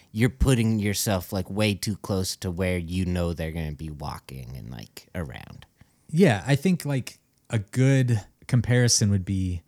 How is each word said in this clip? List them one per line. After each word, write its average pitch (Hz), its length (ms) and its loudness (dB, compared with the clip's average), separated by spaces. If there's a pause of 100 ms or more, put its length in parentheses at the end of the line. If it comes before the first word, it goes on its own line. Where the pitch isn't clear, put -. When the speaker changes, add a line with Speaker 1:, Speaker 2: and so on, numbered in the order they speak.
(120)
Speaker 1:
you're 117 180 0
putting 113 500 2
yourself, 101 540 -2
like, 92 160 -4
way 104 240 2
too 95 240 -6
close 92 400 -4
to 95 120 -6
where 90 280 -2
you 87 280 -2
know 87 280 -2
they're 80 180 -6
gonna 78 220 -6
be 78 160 -10
walking 67 680 -12
and, 55 140 -14
like, - 440 -16
around. 64 520 -12 (440)
Speaker 2:
Yeah, 156 380 4
I 139 80 6
think, 180 300 0
like, 139 340 -4 (300)
a 113 100 0
good 123 640 4 (260)
comparison 120 640 4
would 92 140 2
be 92 420 -2